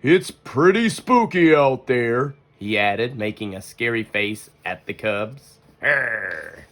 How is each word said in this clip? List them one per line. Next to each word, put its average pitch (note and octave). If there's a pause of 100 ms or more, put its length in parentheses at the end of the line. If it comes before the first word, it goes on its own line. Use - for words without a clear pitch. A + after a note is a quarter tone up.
It's F3+
pretty G3
spooky F3+
out C#3
there, B2 (240)
he G#2
added, G#2
making G#2+
a F#2+
scary A2+
face G#2 (140)
at F2+
the G#2
cubs. G#2+ (240)
Arr. G2